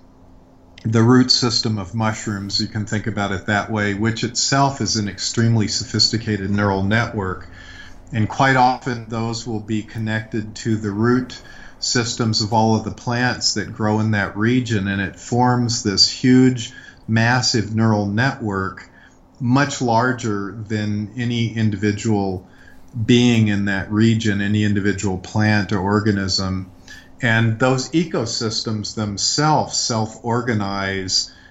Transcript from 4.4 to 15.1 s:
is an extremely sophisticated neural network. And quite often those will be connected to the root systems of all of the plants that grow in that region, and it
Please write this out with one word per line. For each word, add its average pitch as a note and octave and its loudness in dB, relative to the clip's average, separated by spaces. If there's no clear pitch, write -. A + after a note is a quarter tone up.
is G2 -2
an G#2 -2
extremely A2+ 0
sophisticated G#2 0
neural G2+ 2
network. G#2+ -2
And A2 0
quite C3+ 2
often B2+ 0
those A2+ -6
will A2 -4
be G#2+ -4
connected A2 -6
to A2+ -2
the G#2 -4
root A#2+ 0
systems A2+ -2
of G#2 -4
all A2 4
of G#2+ 0
the G2+ -8
plants A#2+ -2
that G2+ -6
grow G#2+ 0
in A2 2
that G2+ 0
region, A2 0
and G2 -2
it F#2+ -6